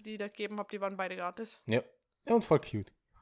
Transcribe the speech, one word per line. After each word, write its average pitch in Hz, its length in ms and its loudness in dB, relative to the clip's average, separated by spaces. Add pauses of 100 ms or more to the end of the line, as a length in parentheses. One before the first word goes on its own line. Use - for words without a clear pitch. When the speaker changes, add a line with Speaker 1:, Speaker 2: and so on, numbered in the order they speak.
Speaker 1:
die 214 100 -10
ich 214 60 -8
da 202 80 -4
gegeben 208 320 -6
hab, 202 100 -6
die 202 120 -8
waren 196 160 -2
beide 185 180 -4
gratis. 180 500 -8
Speaker 2:
Ja. 110 160 4 (440)
Ja, 233 100 4
und 226 80 6
voll 156 160 6
cute. - 340 -6 (280)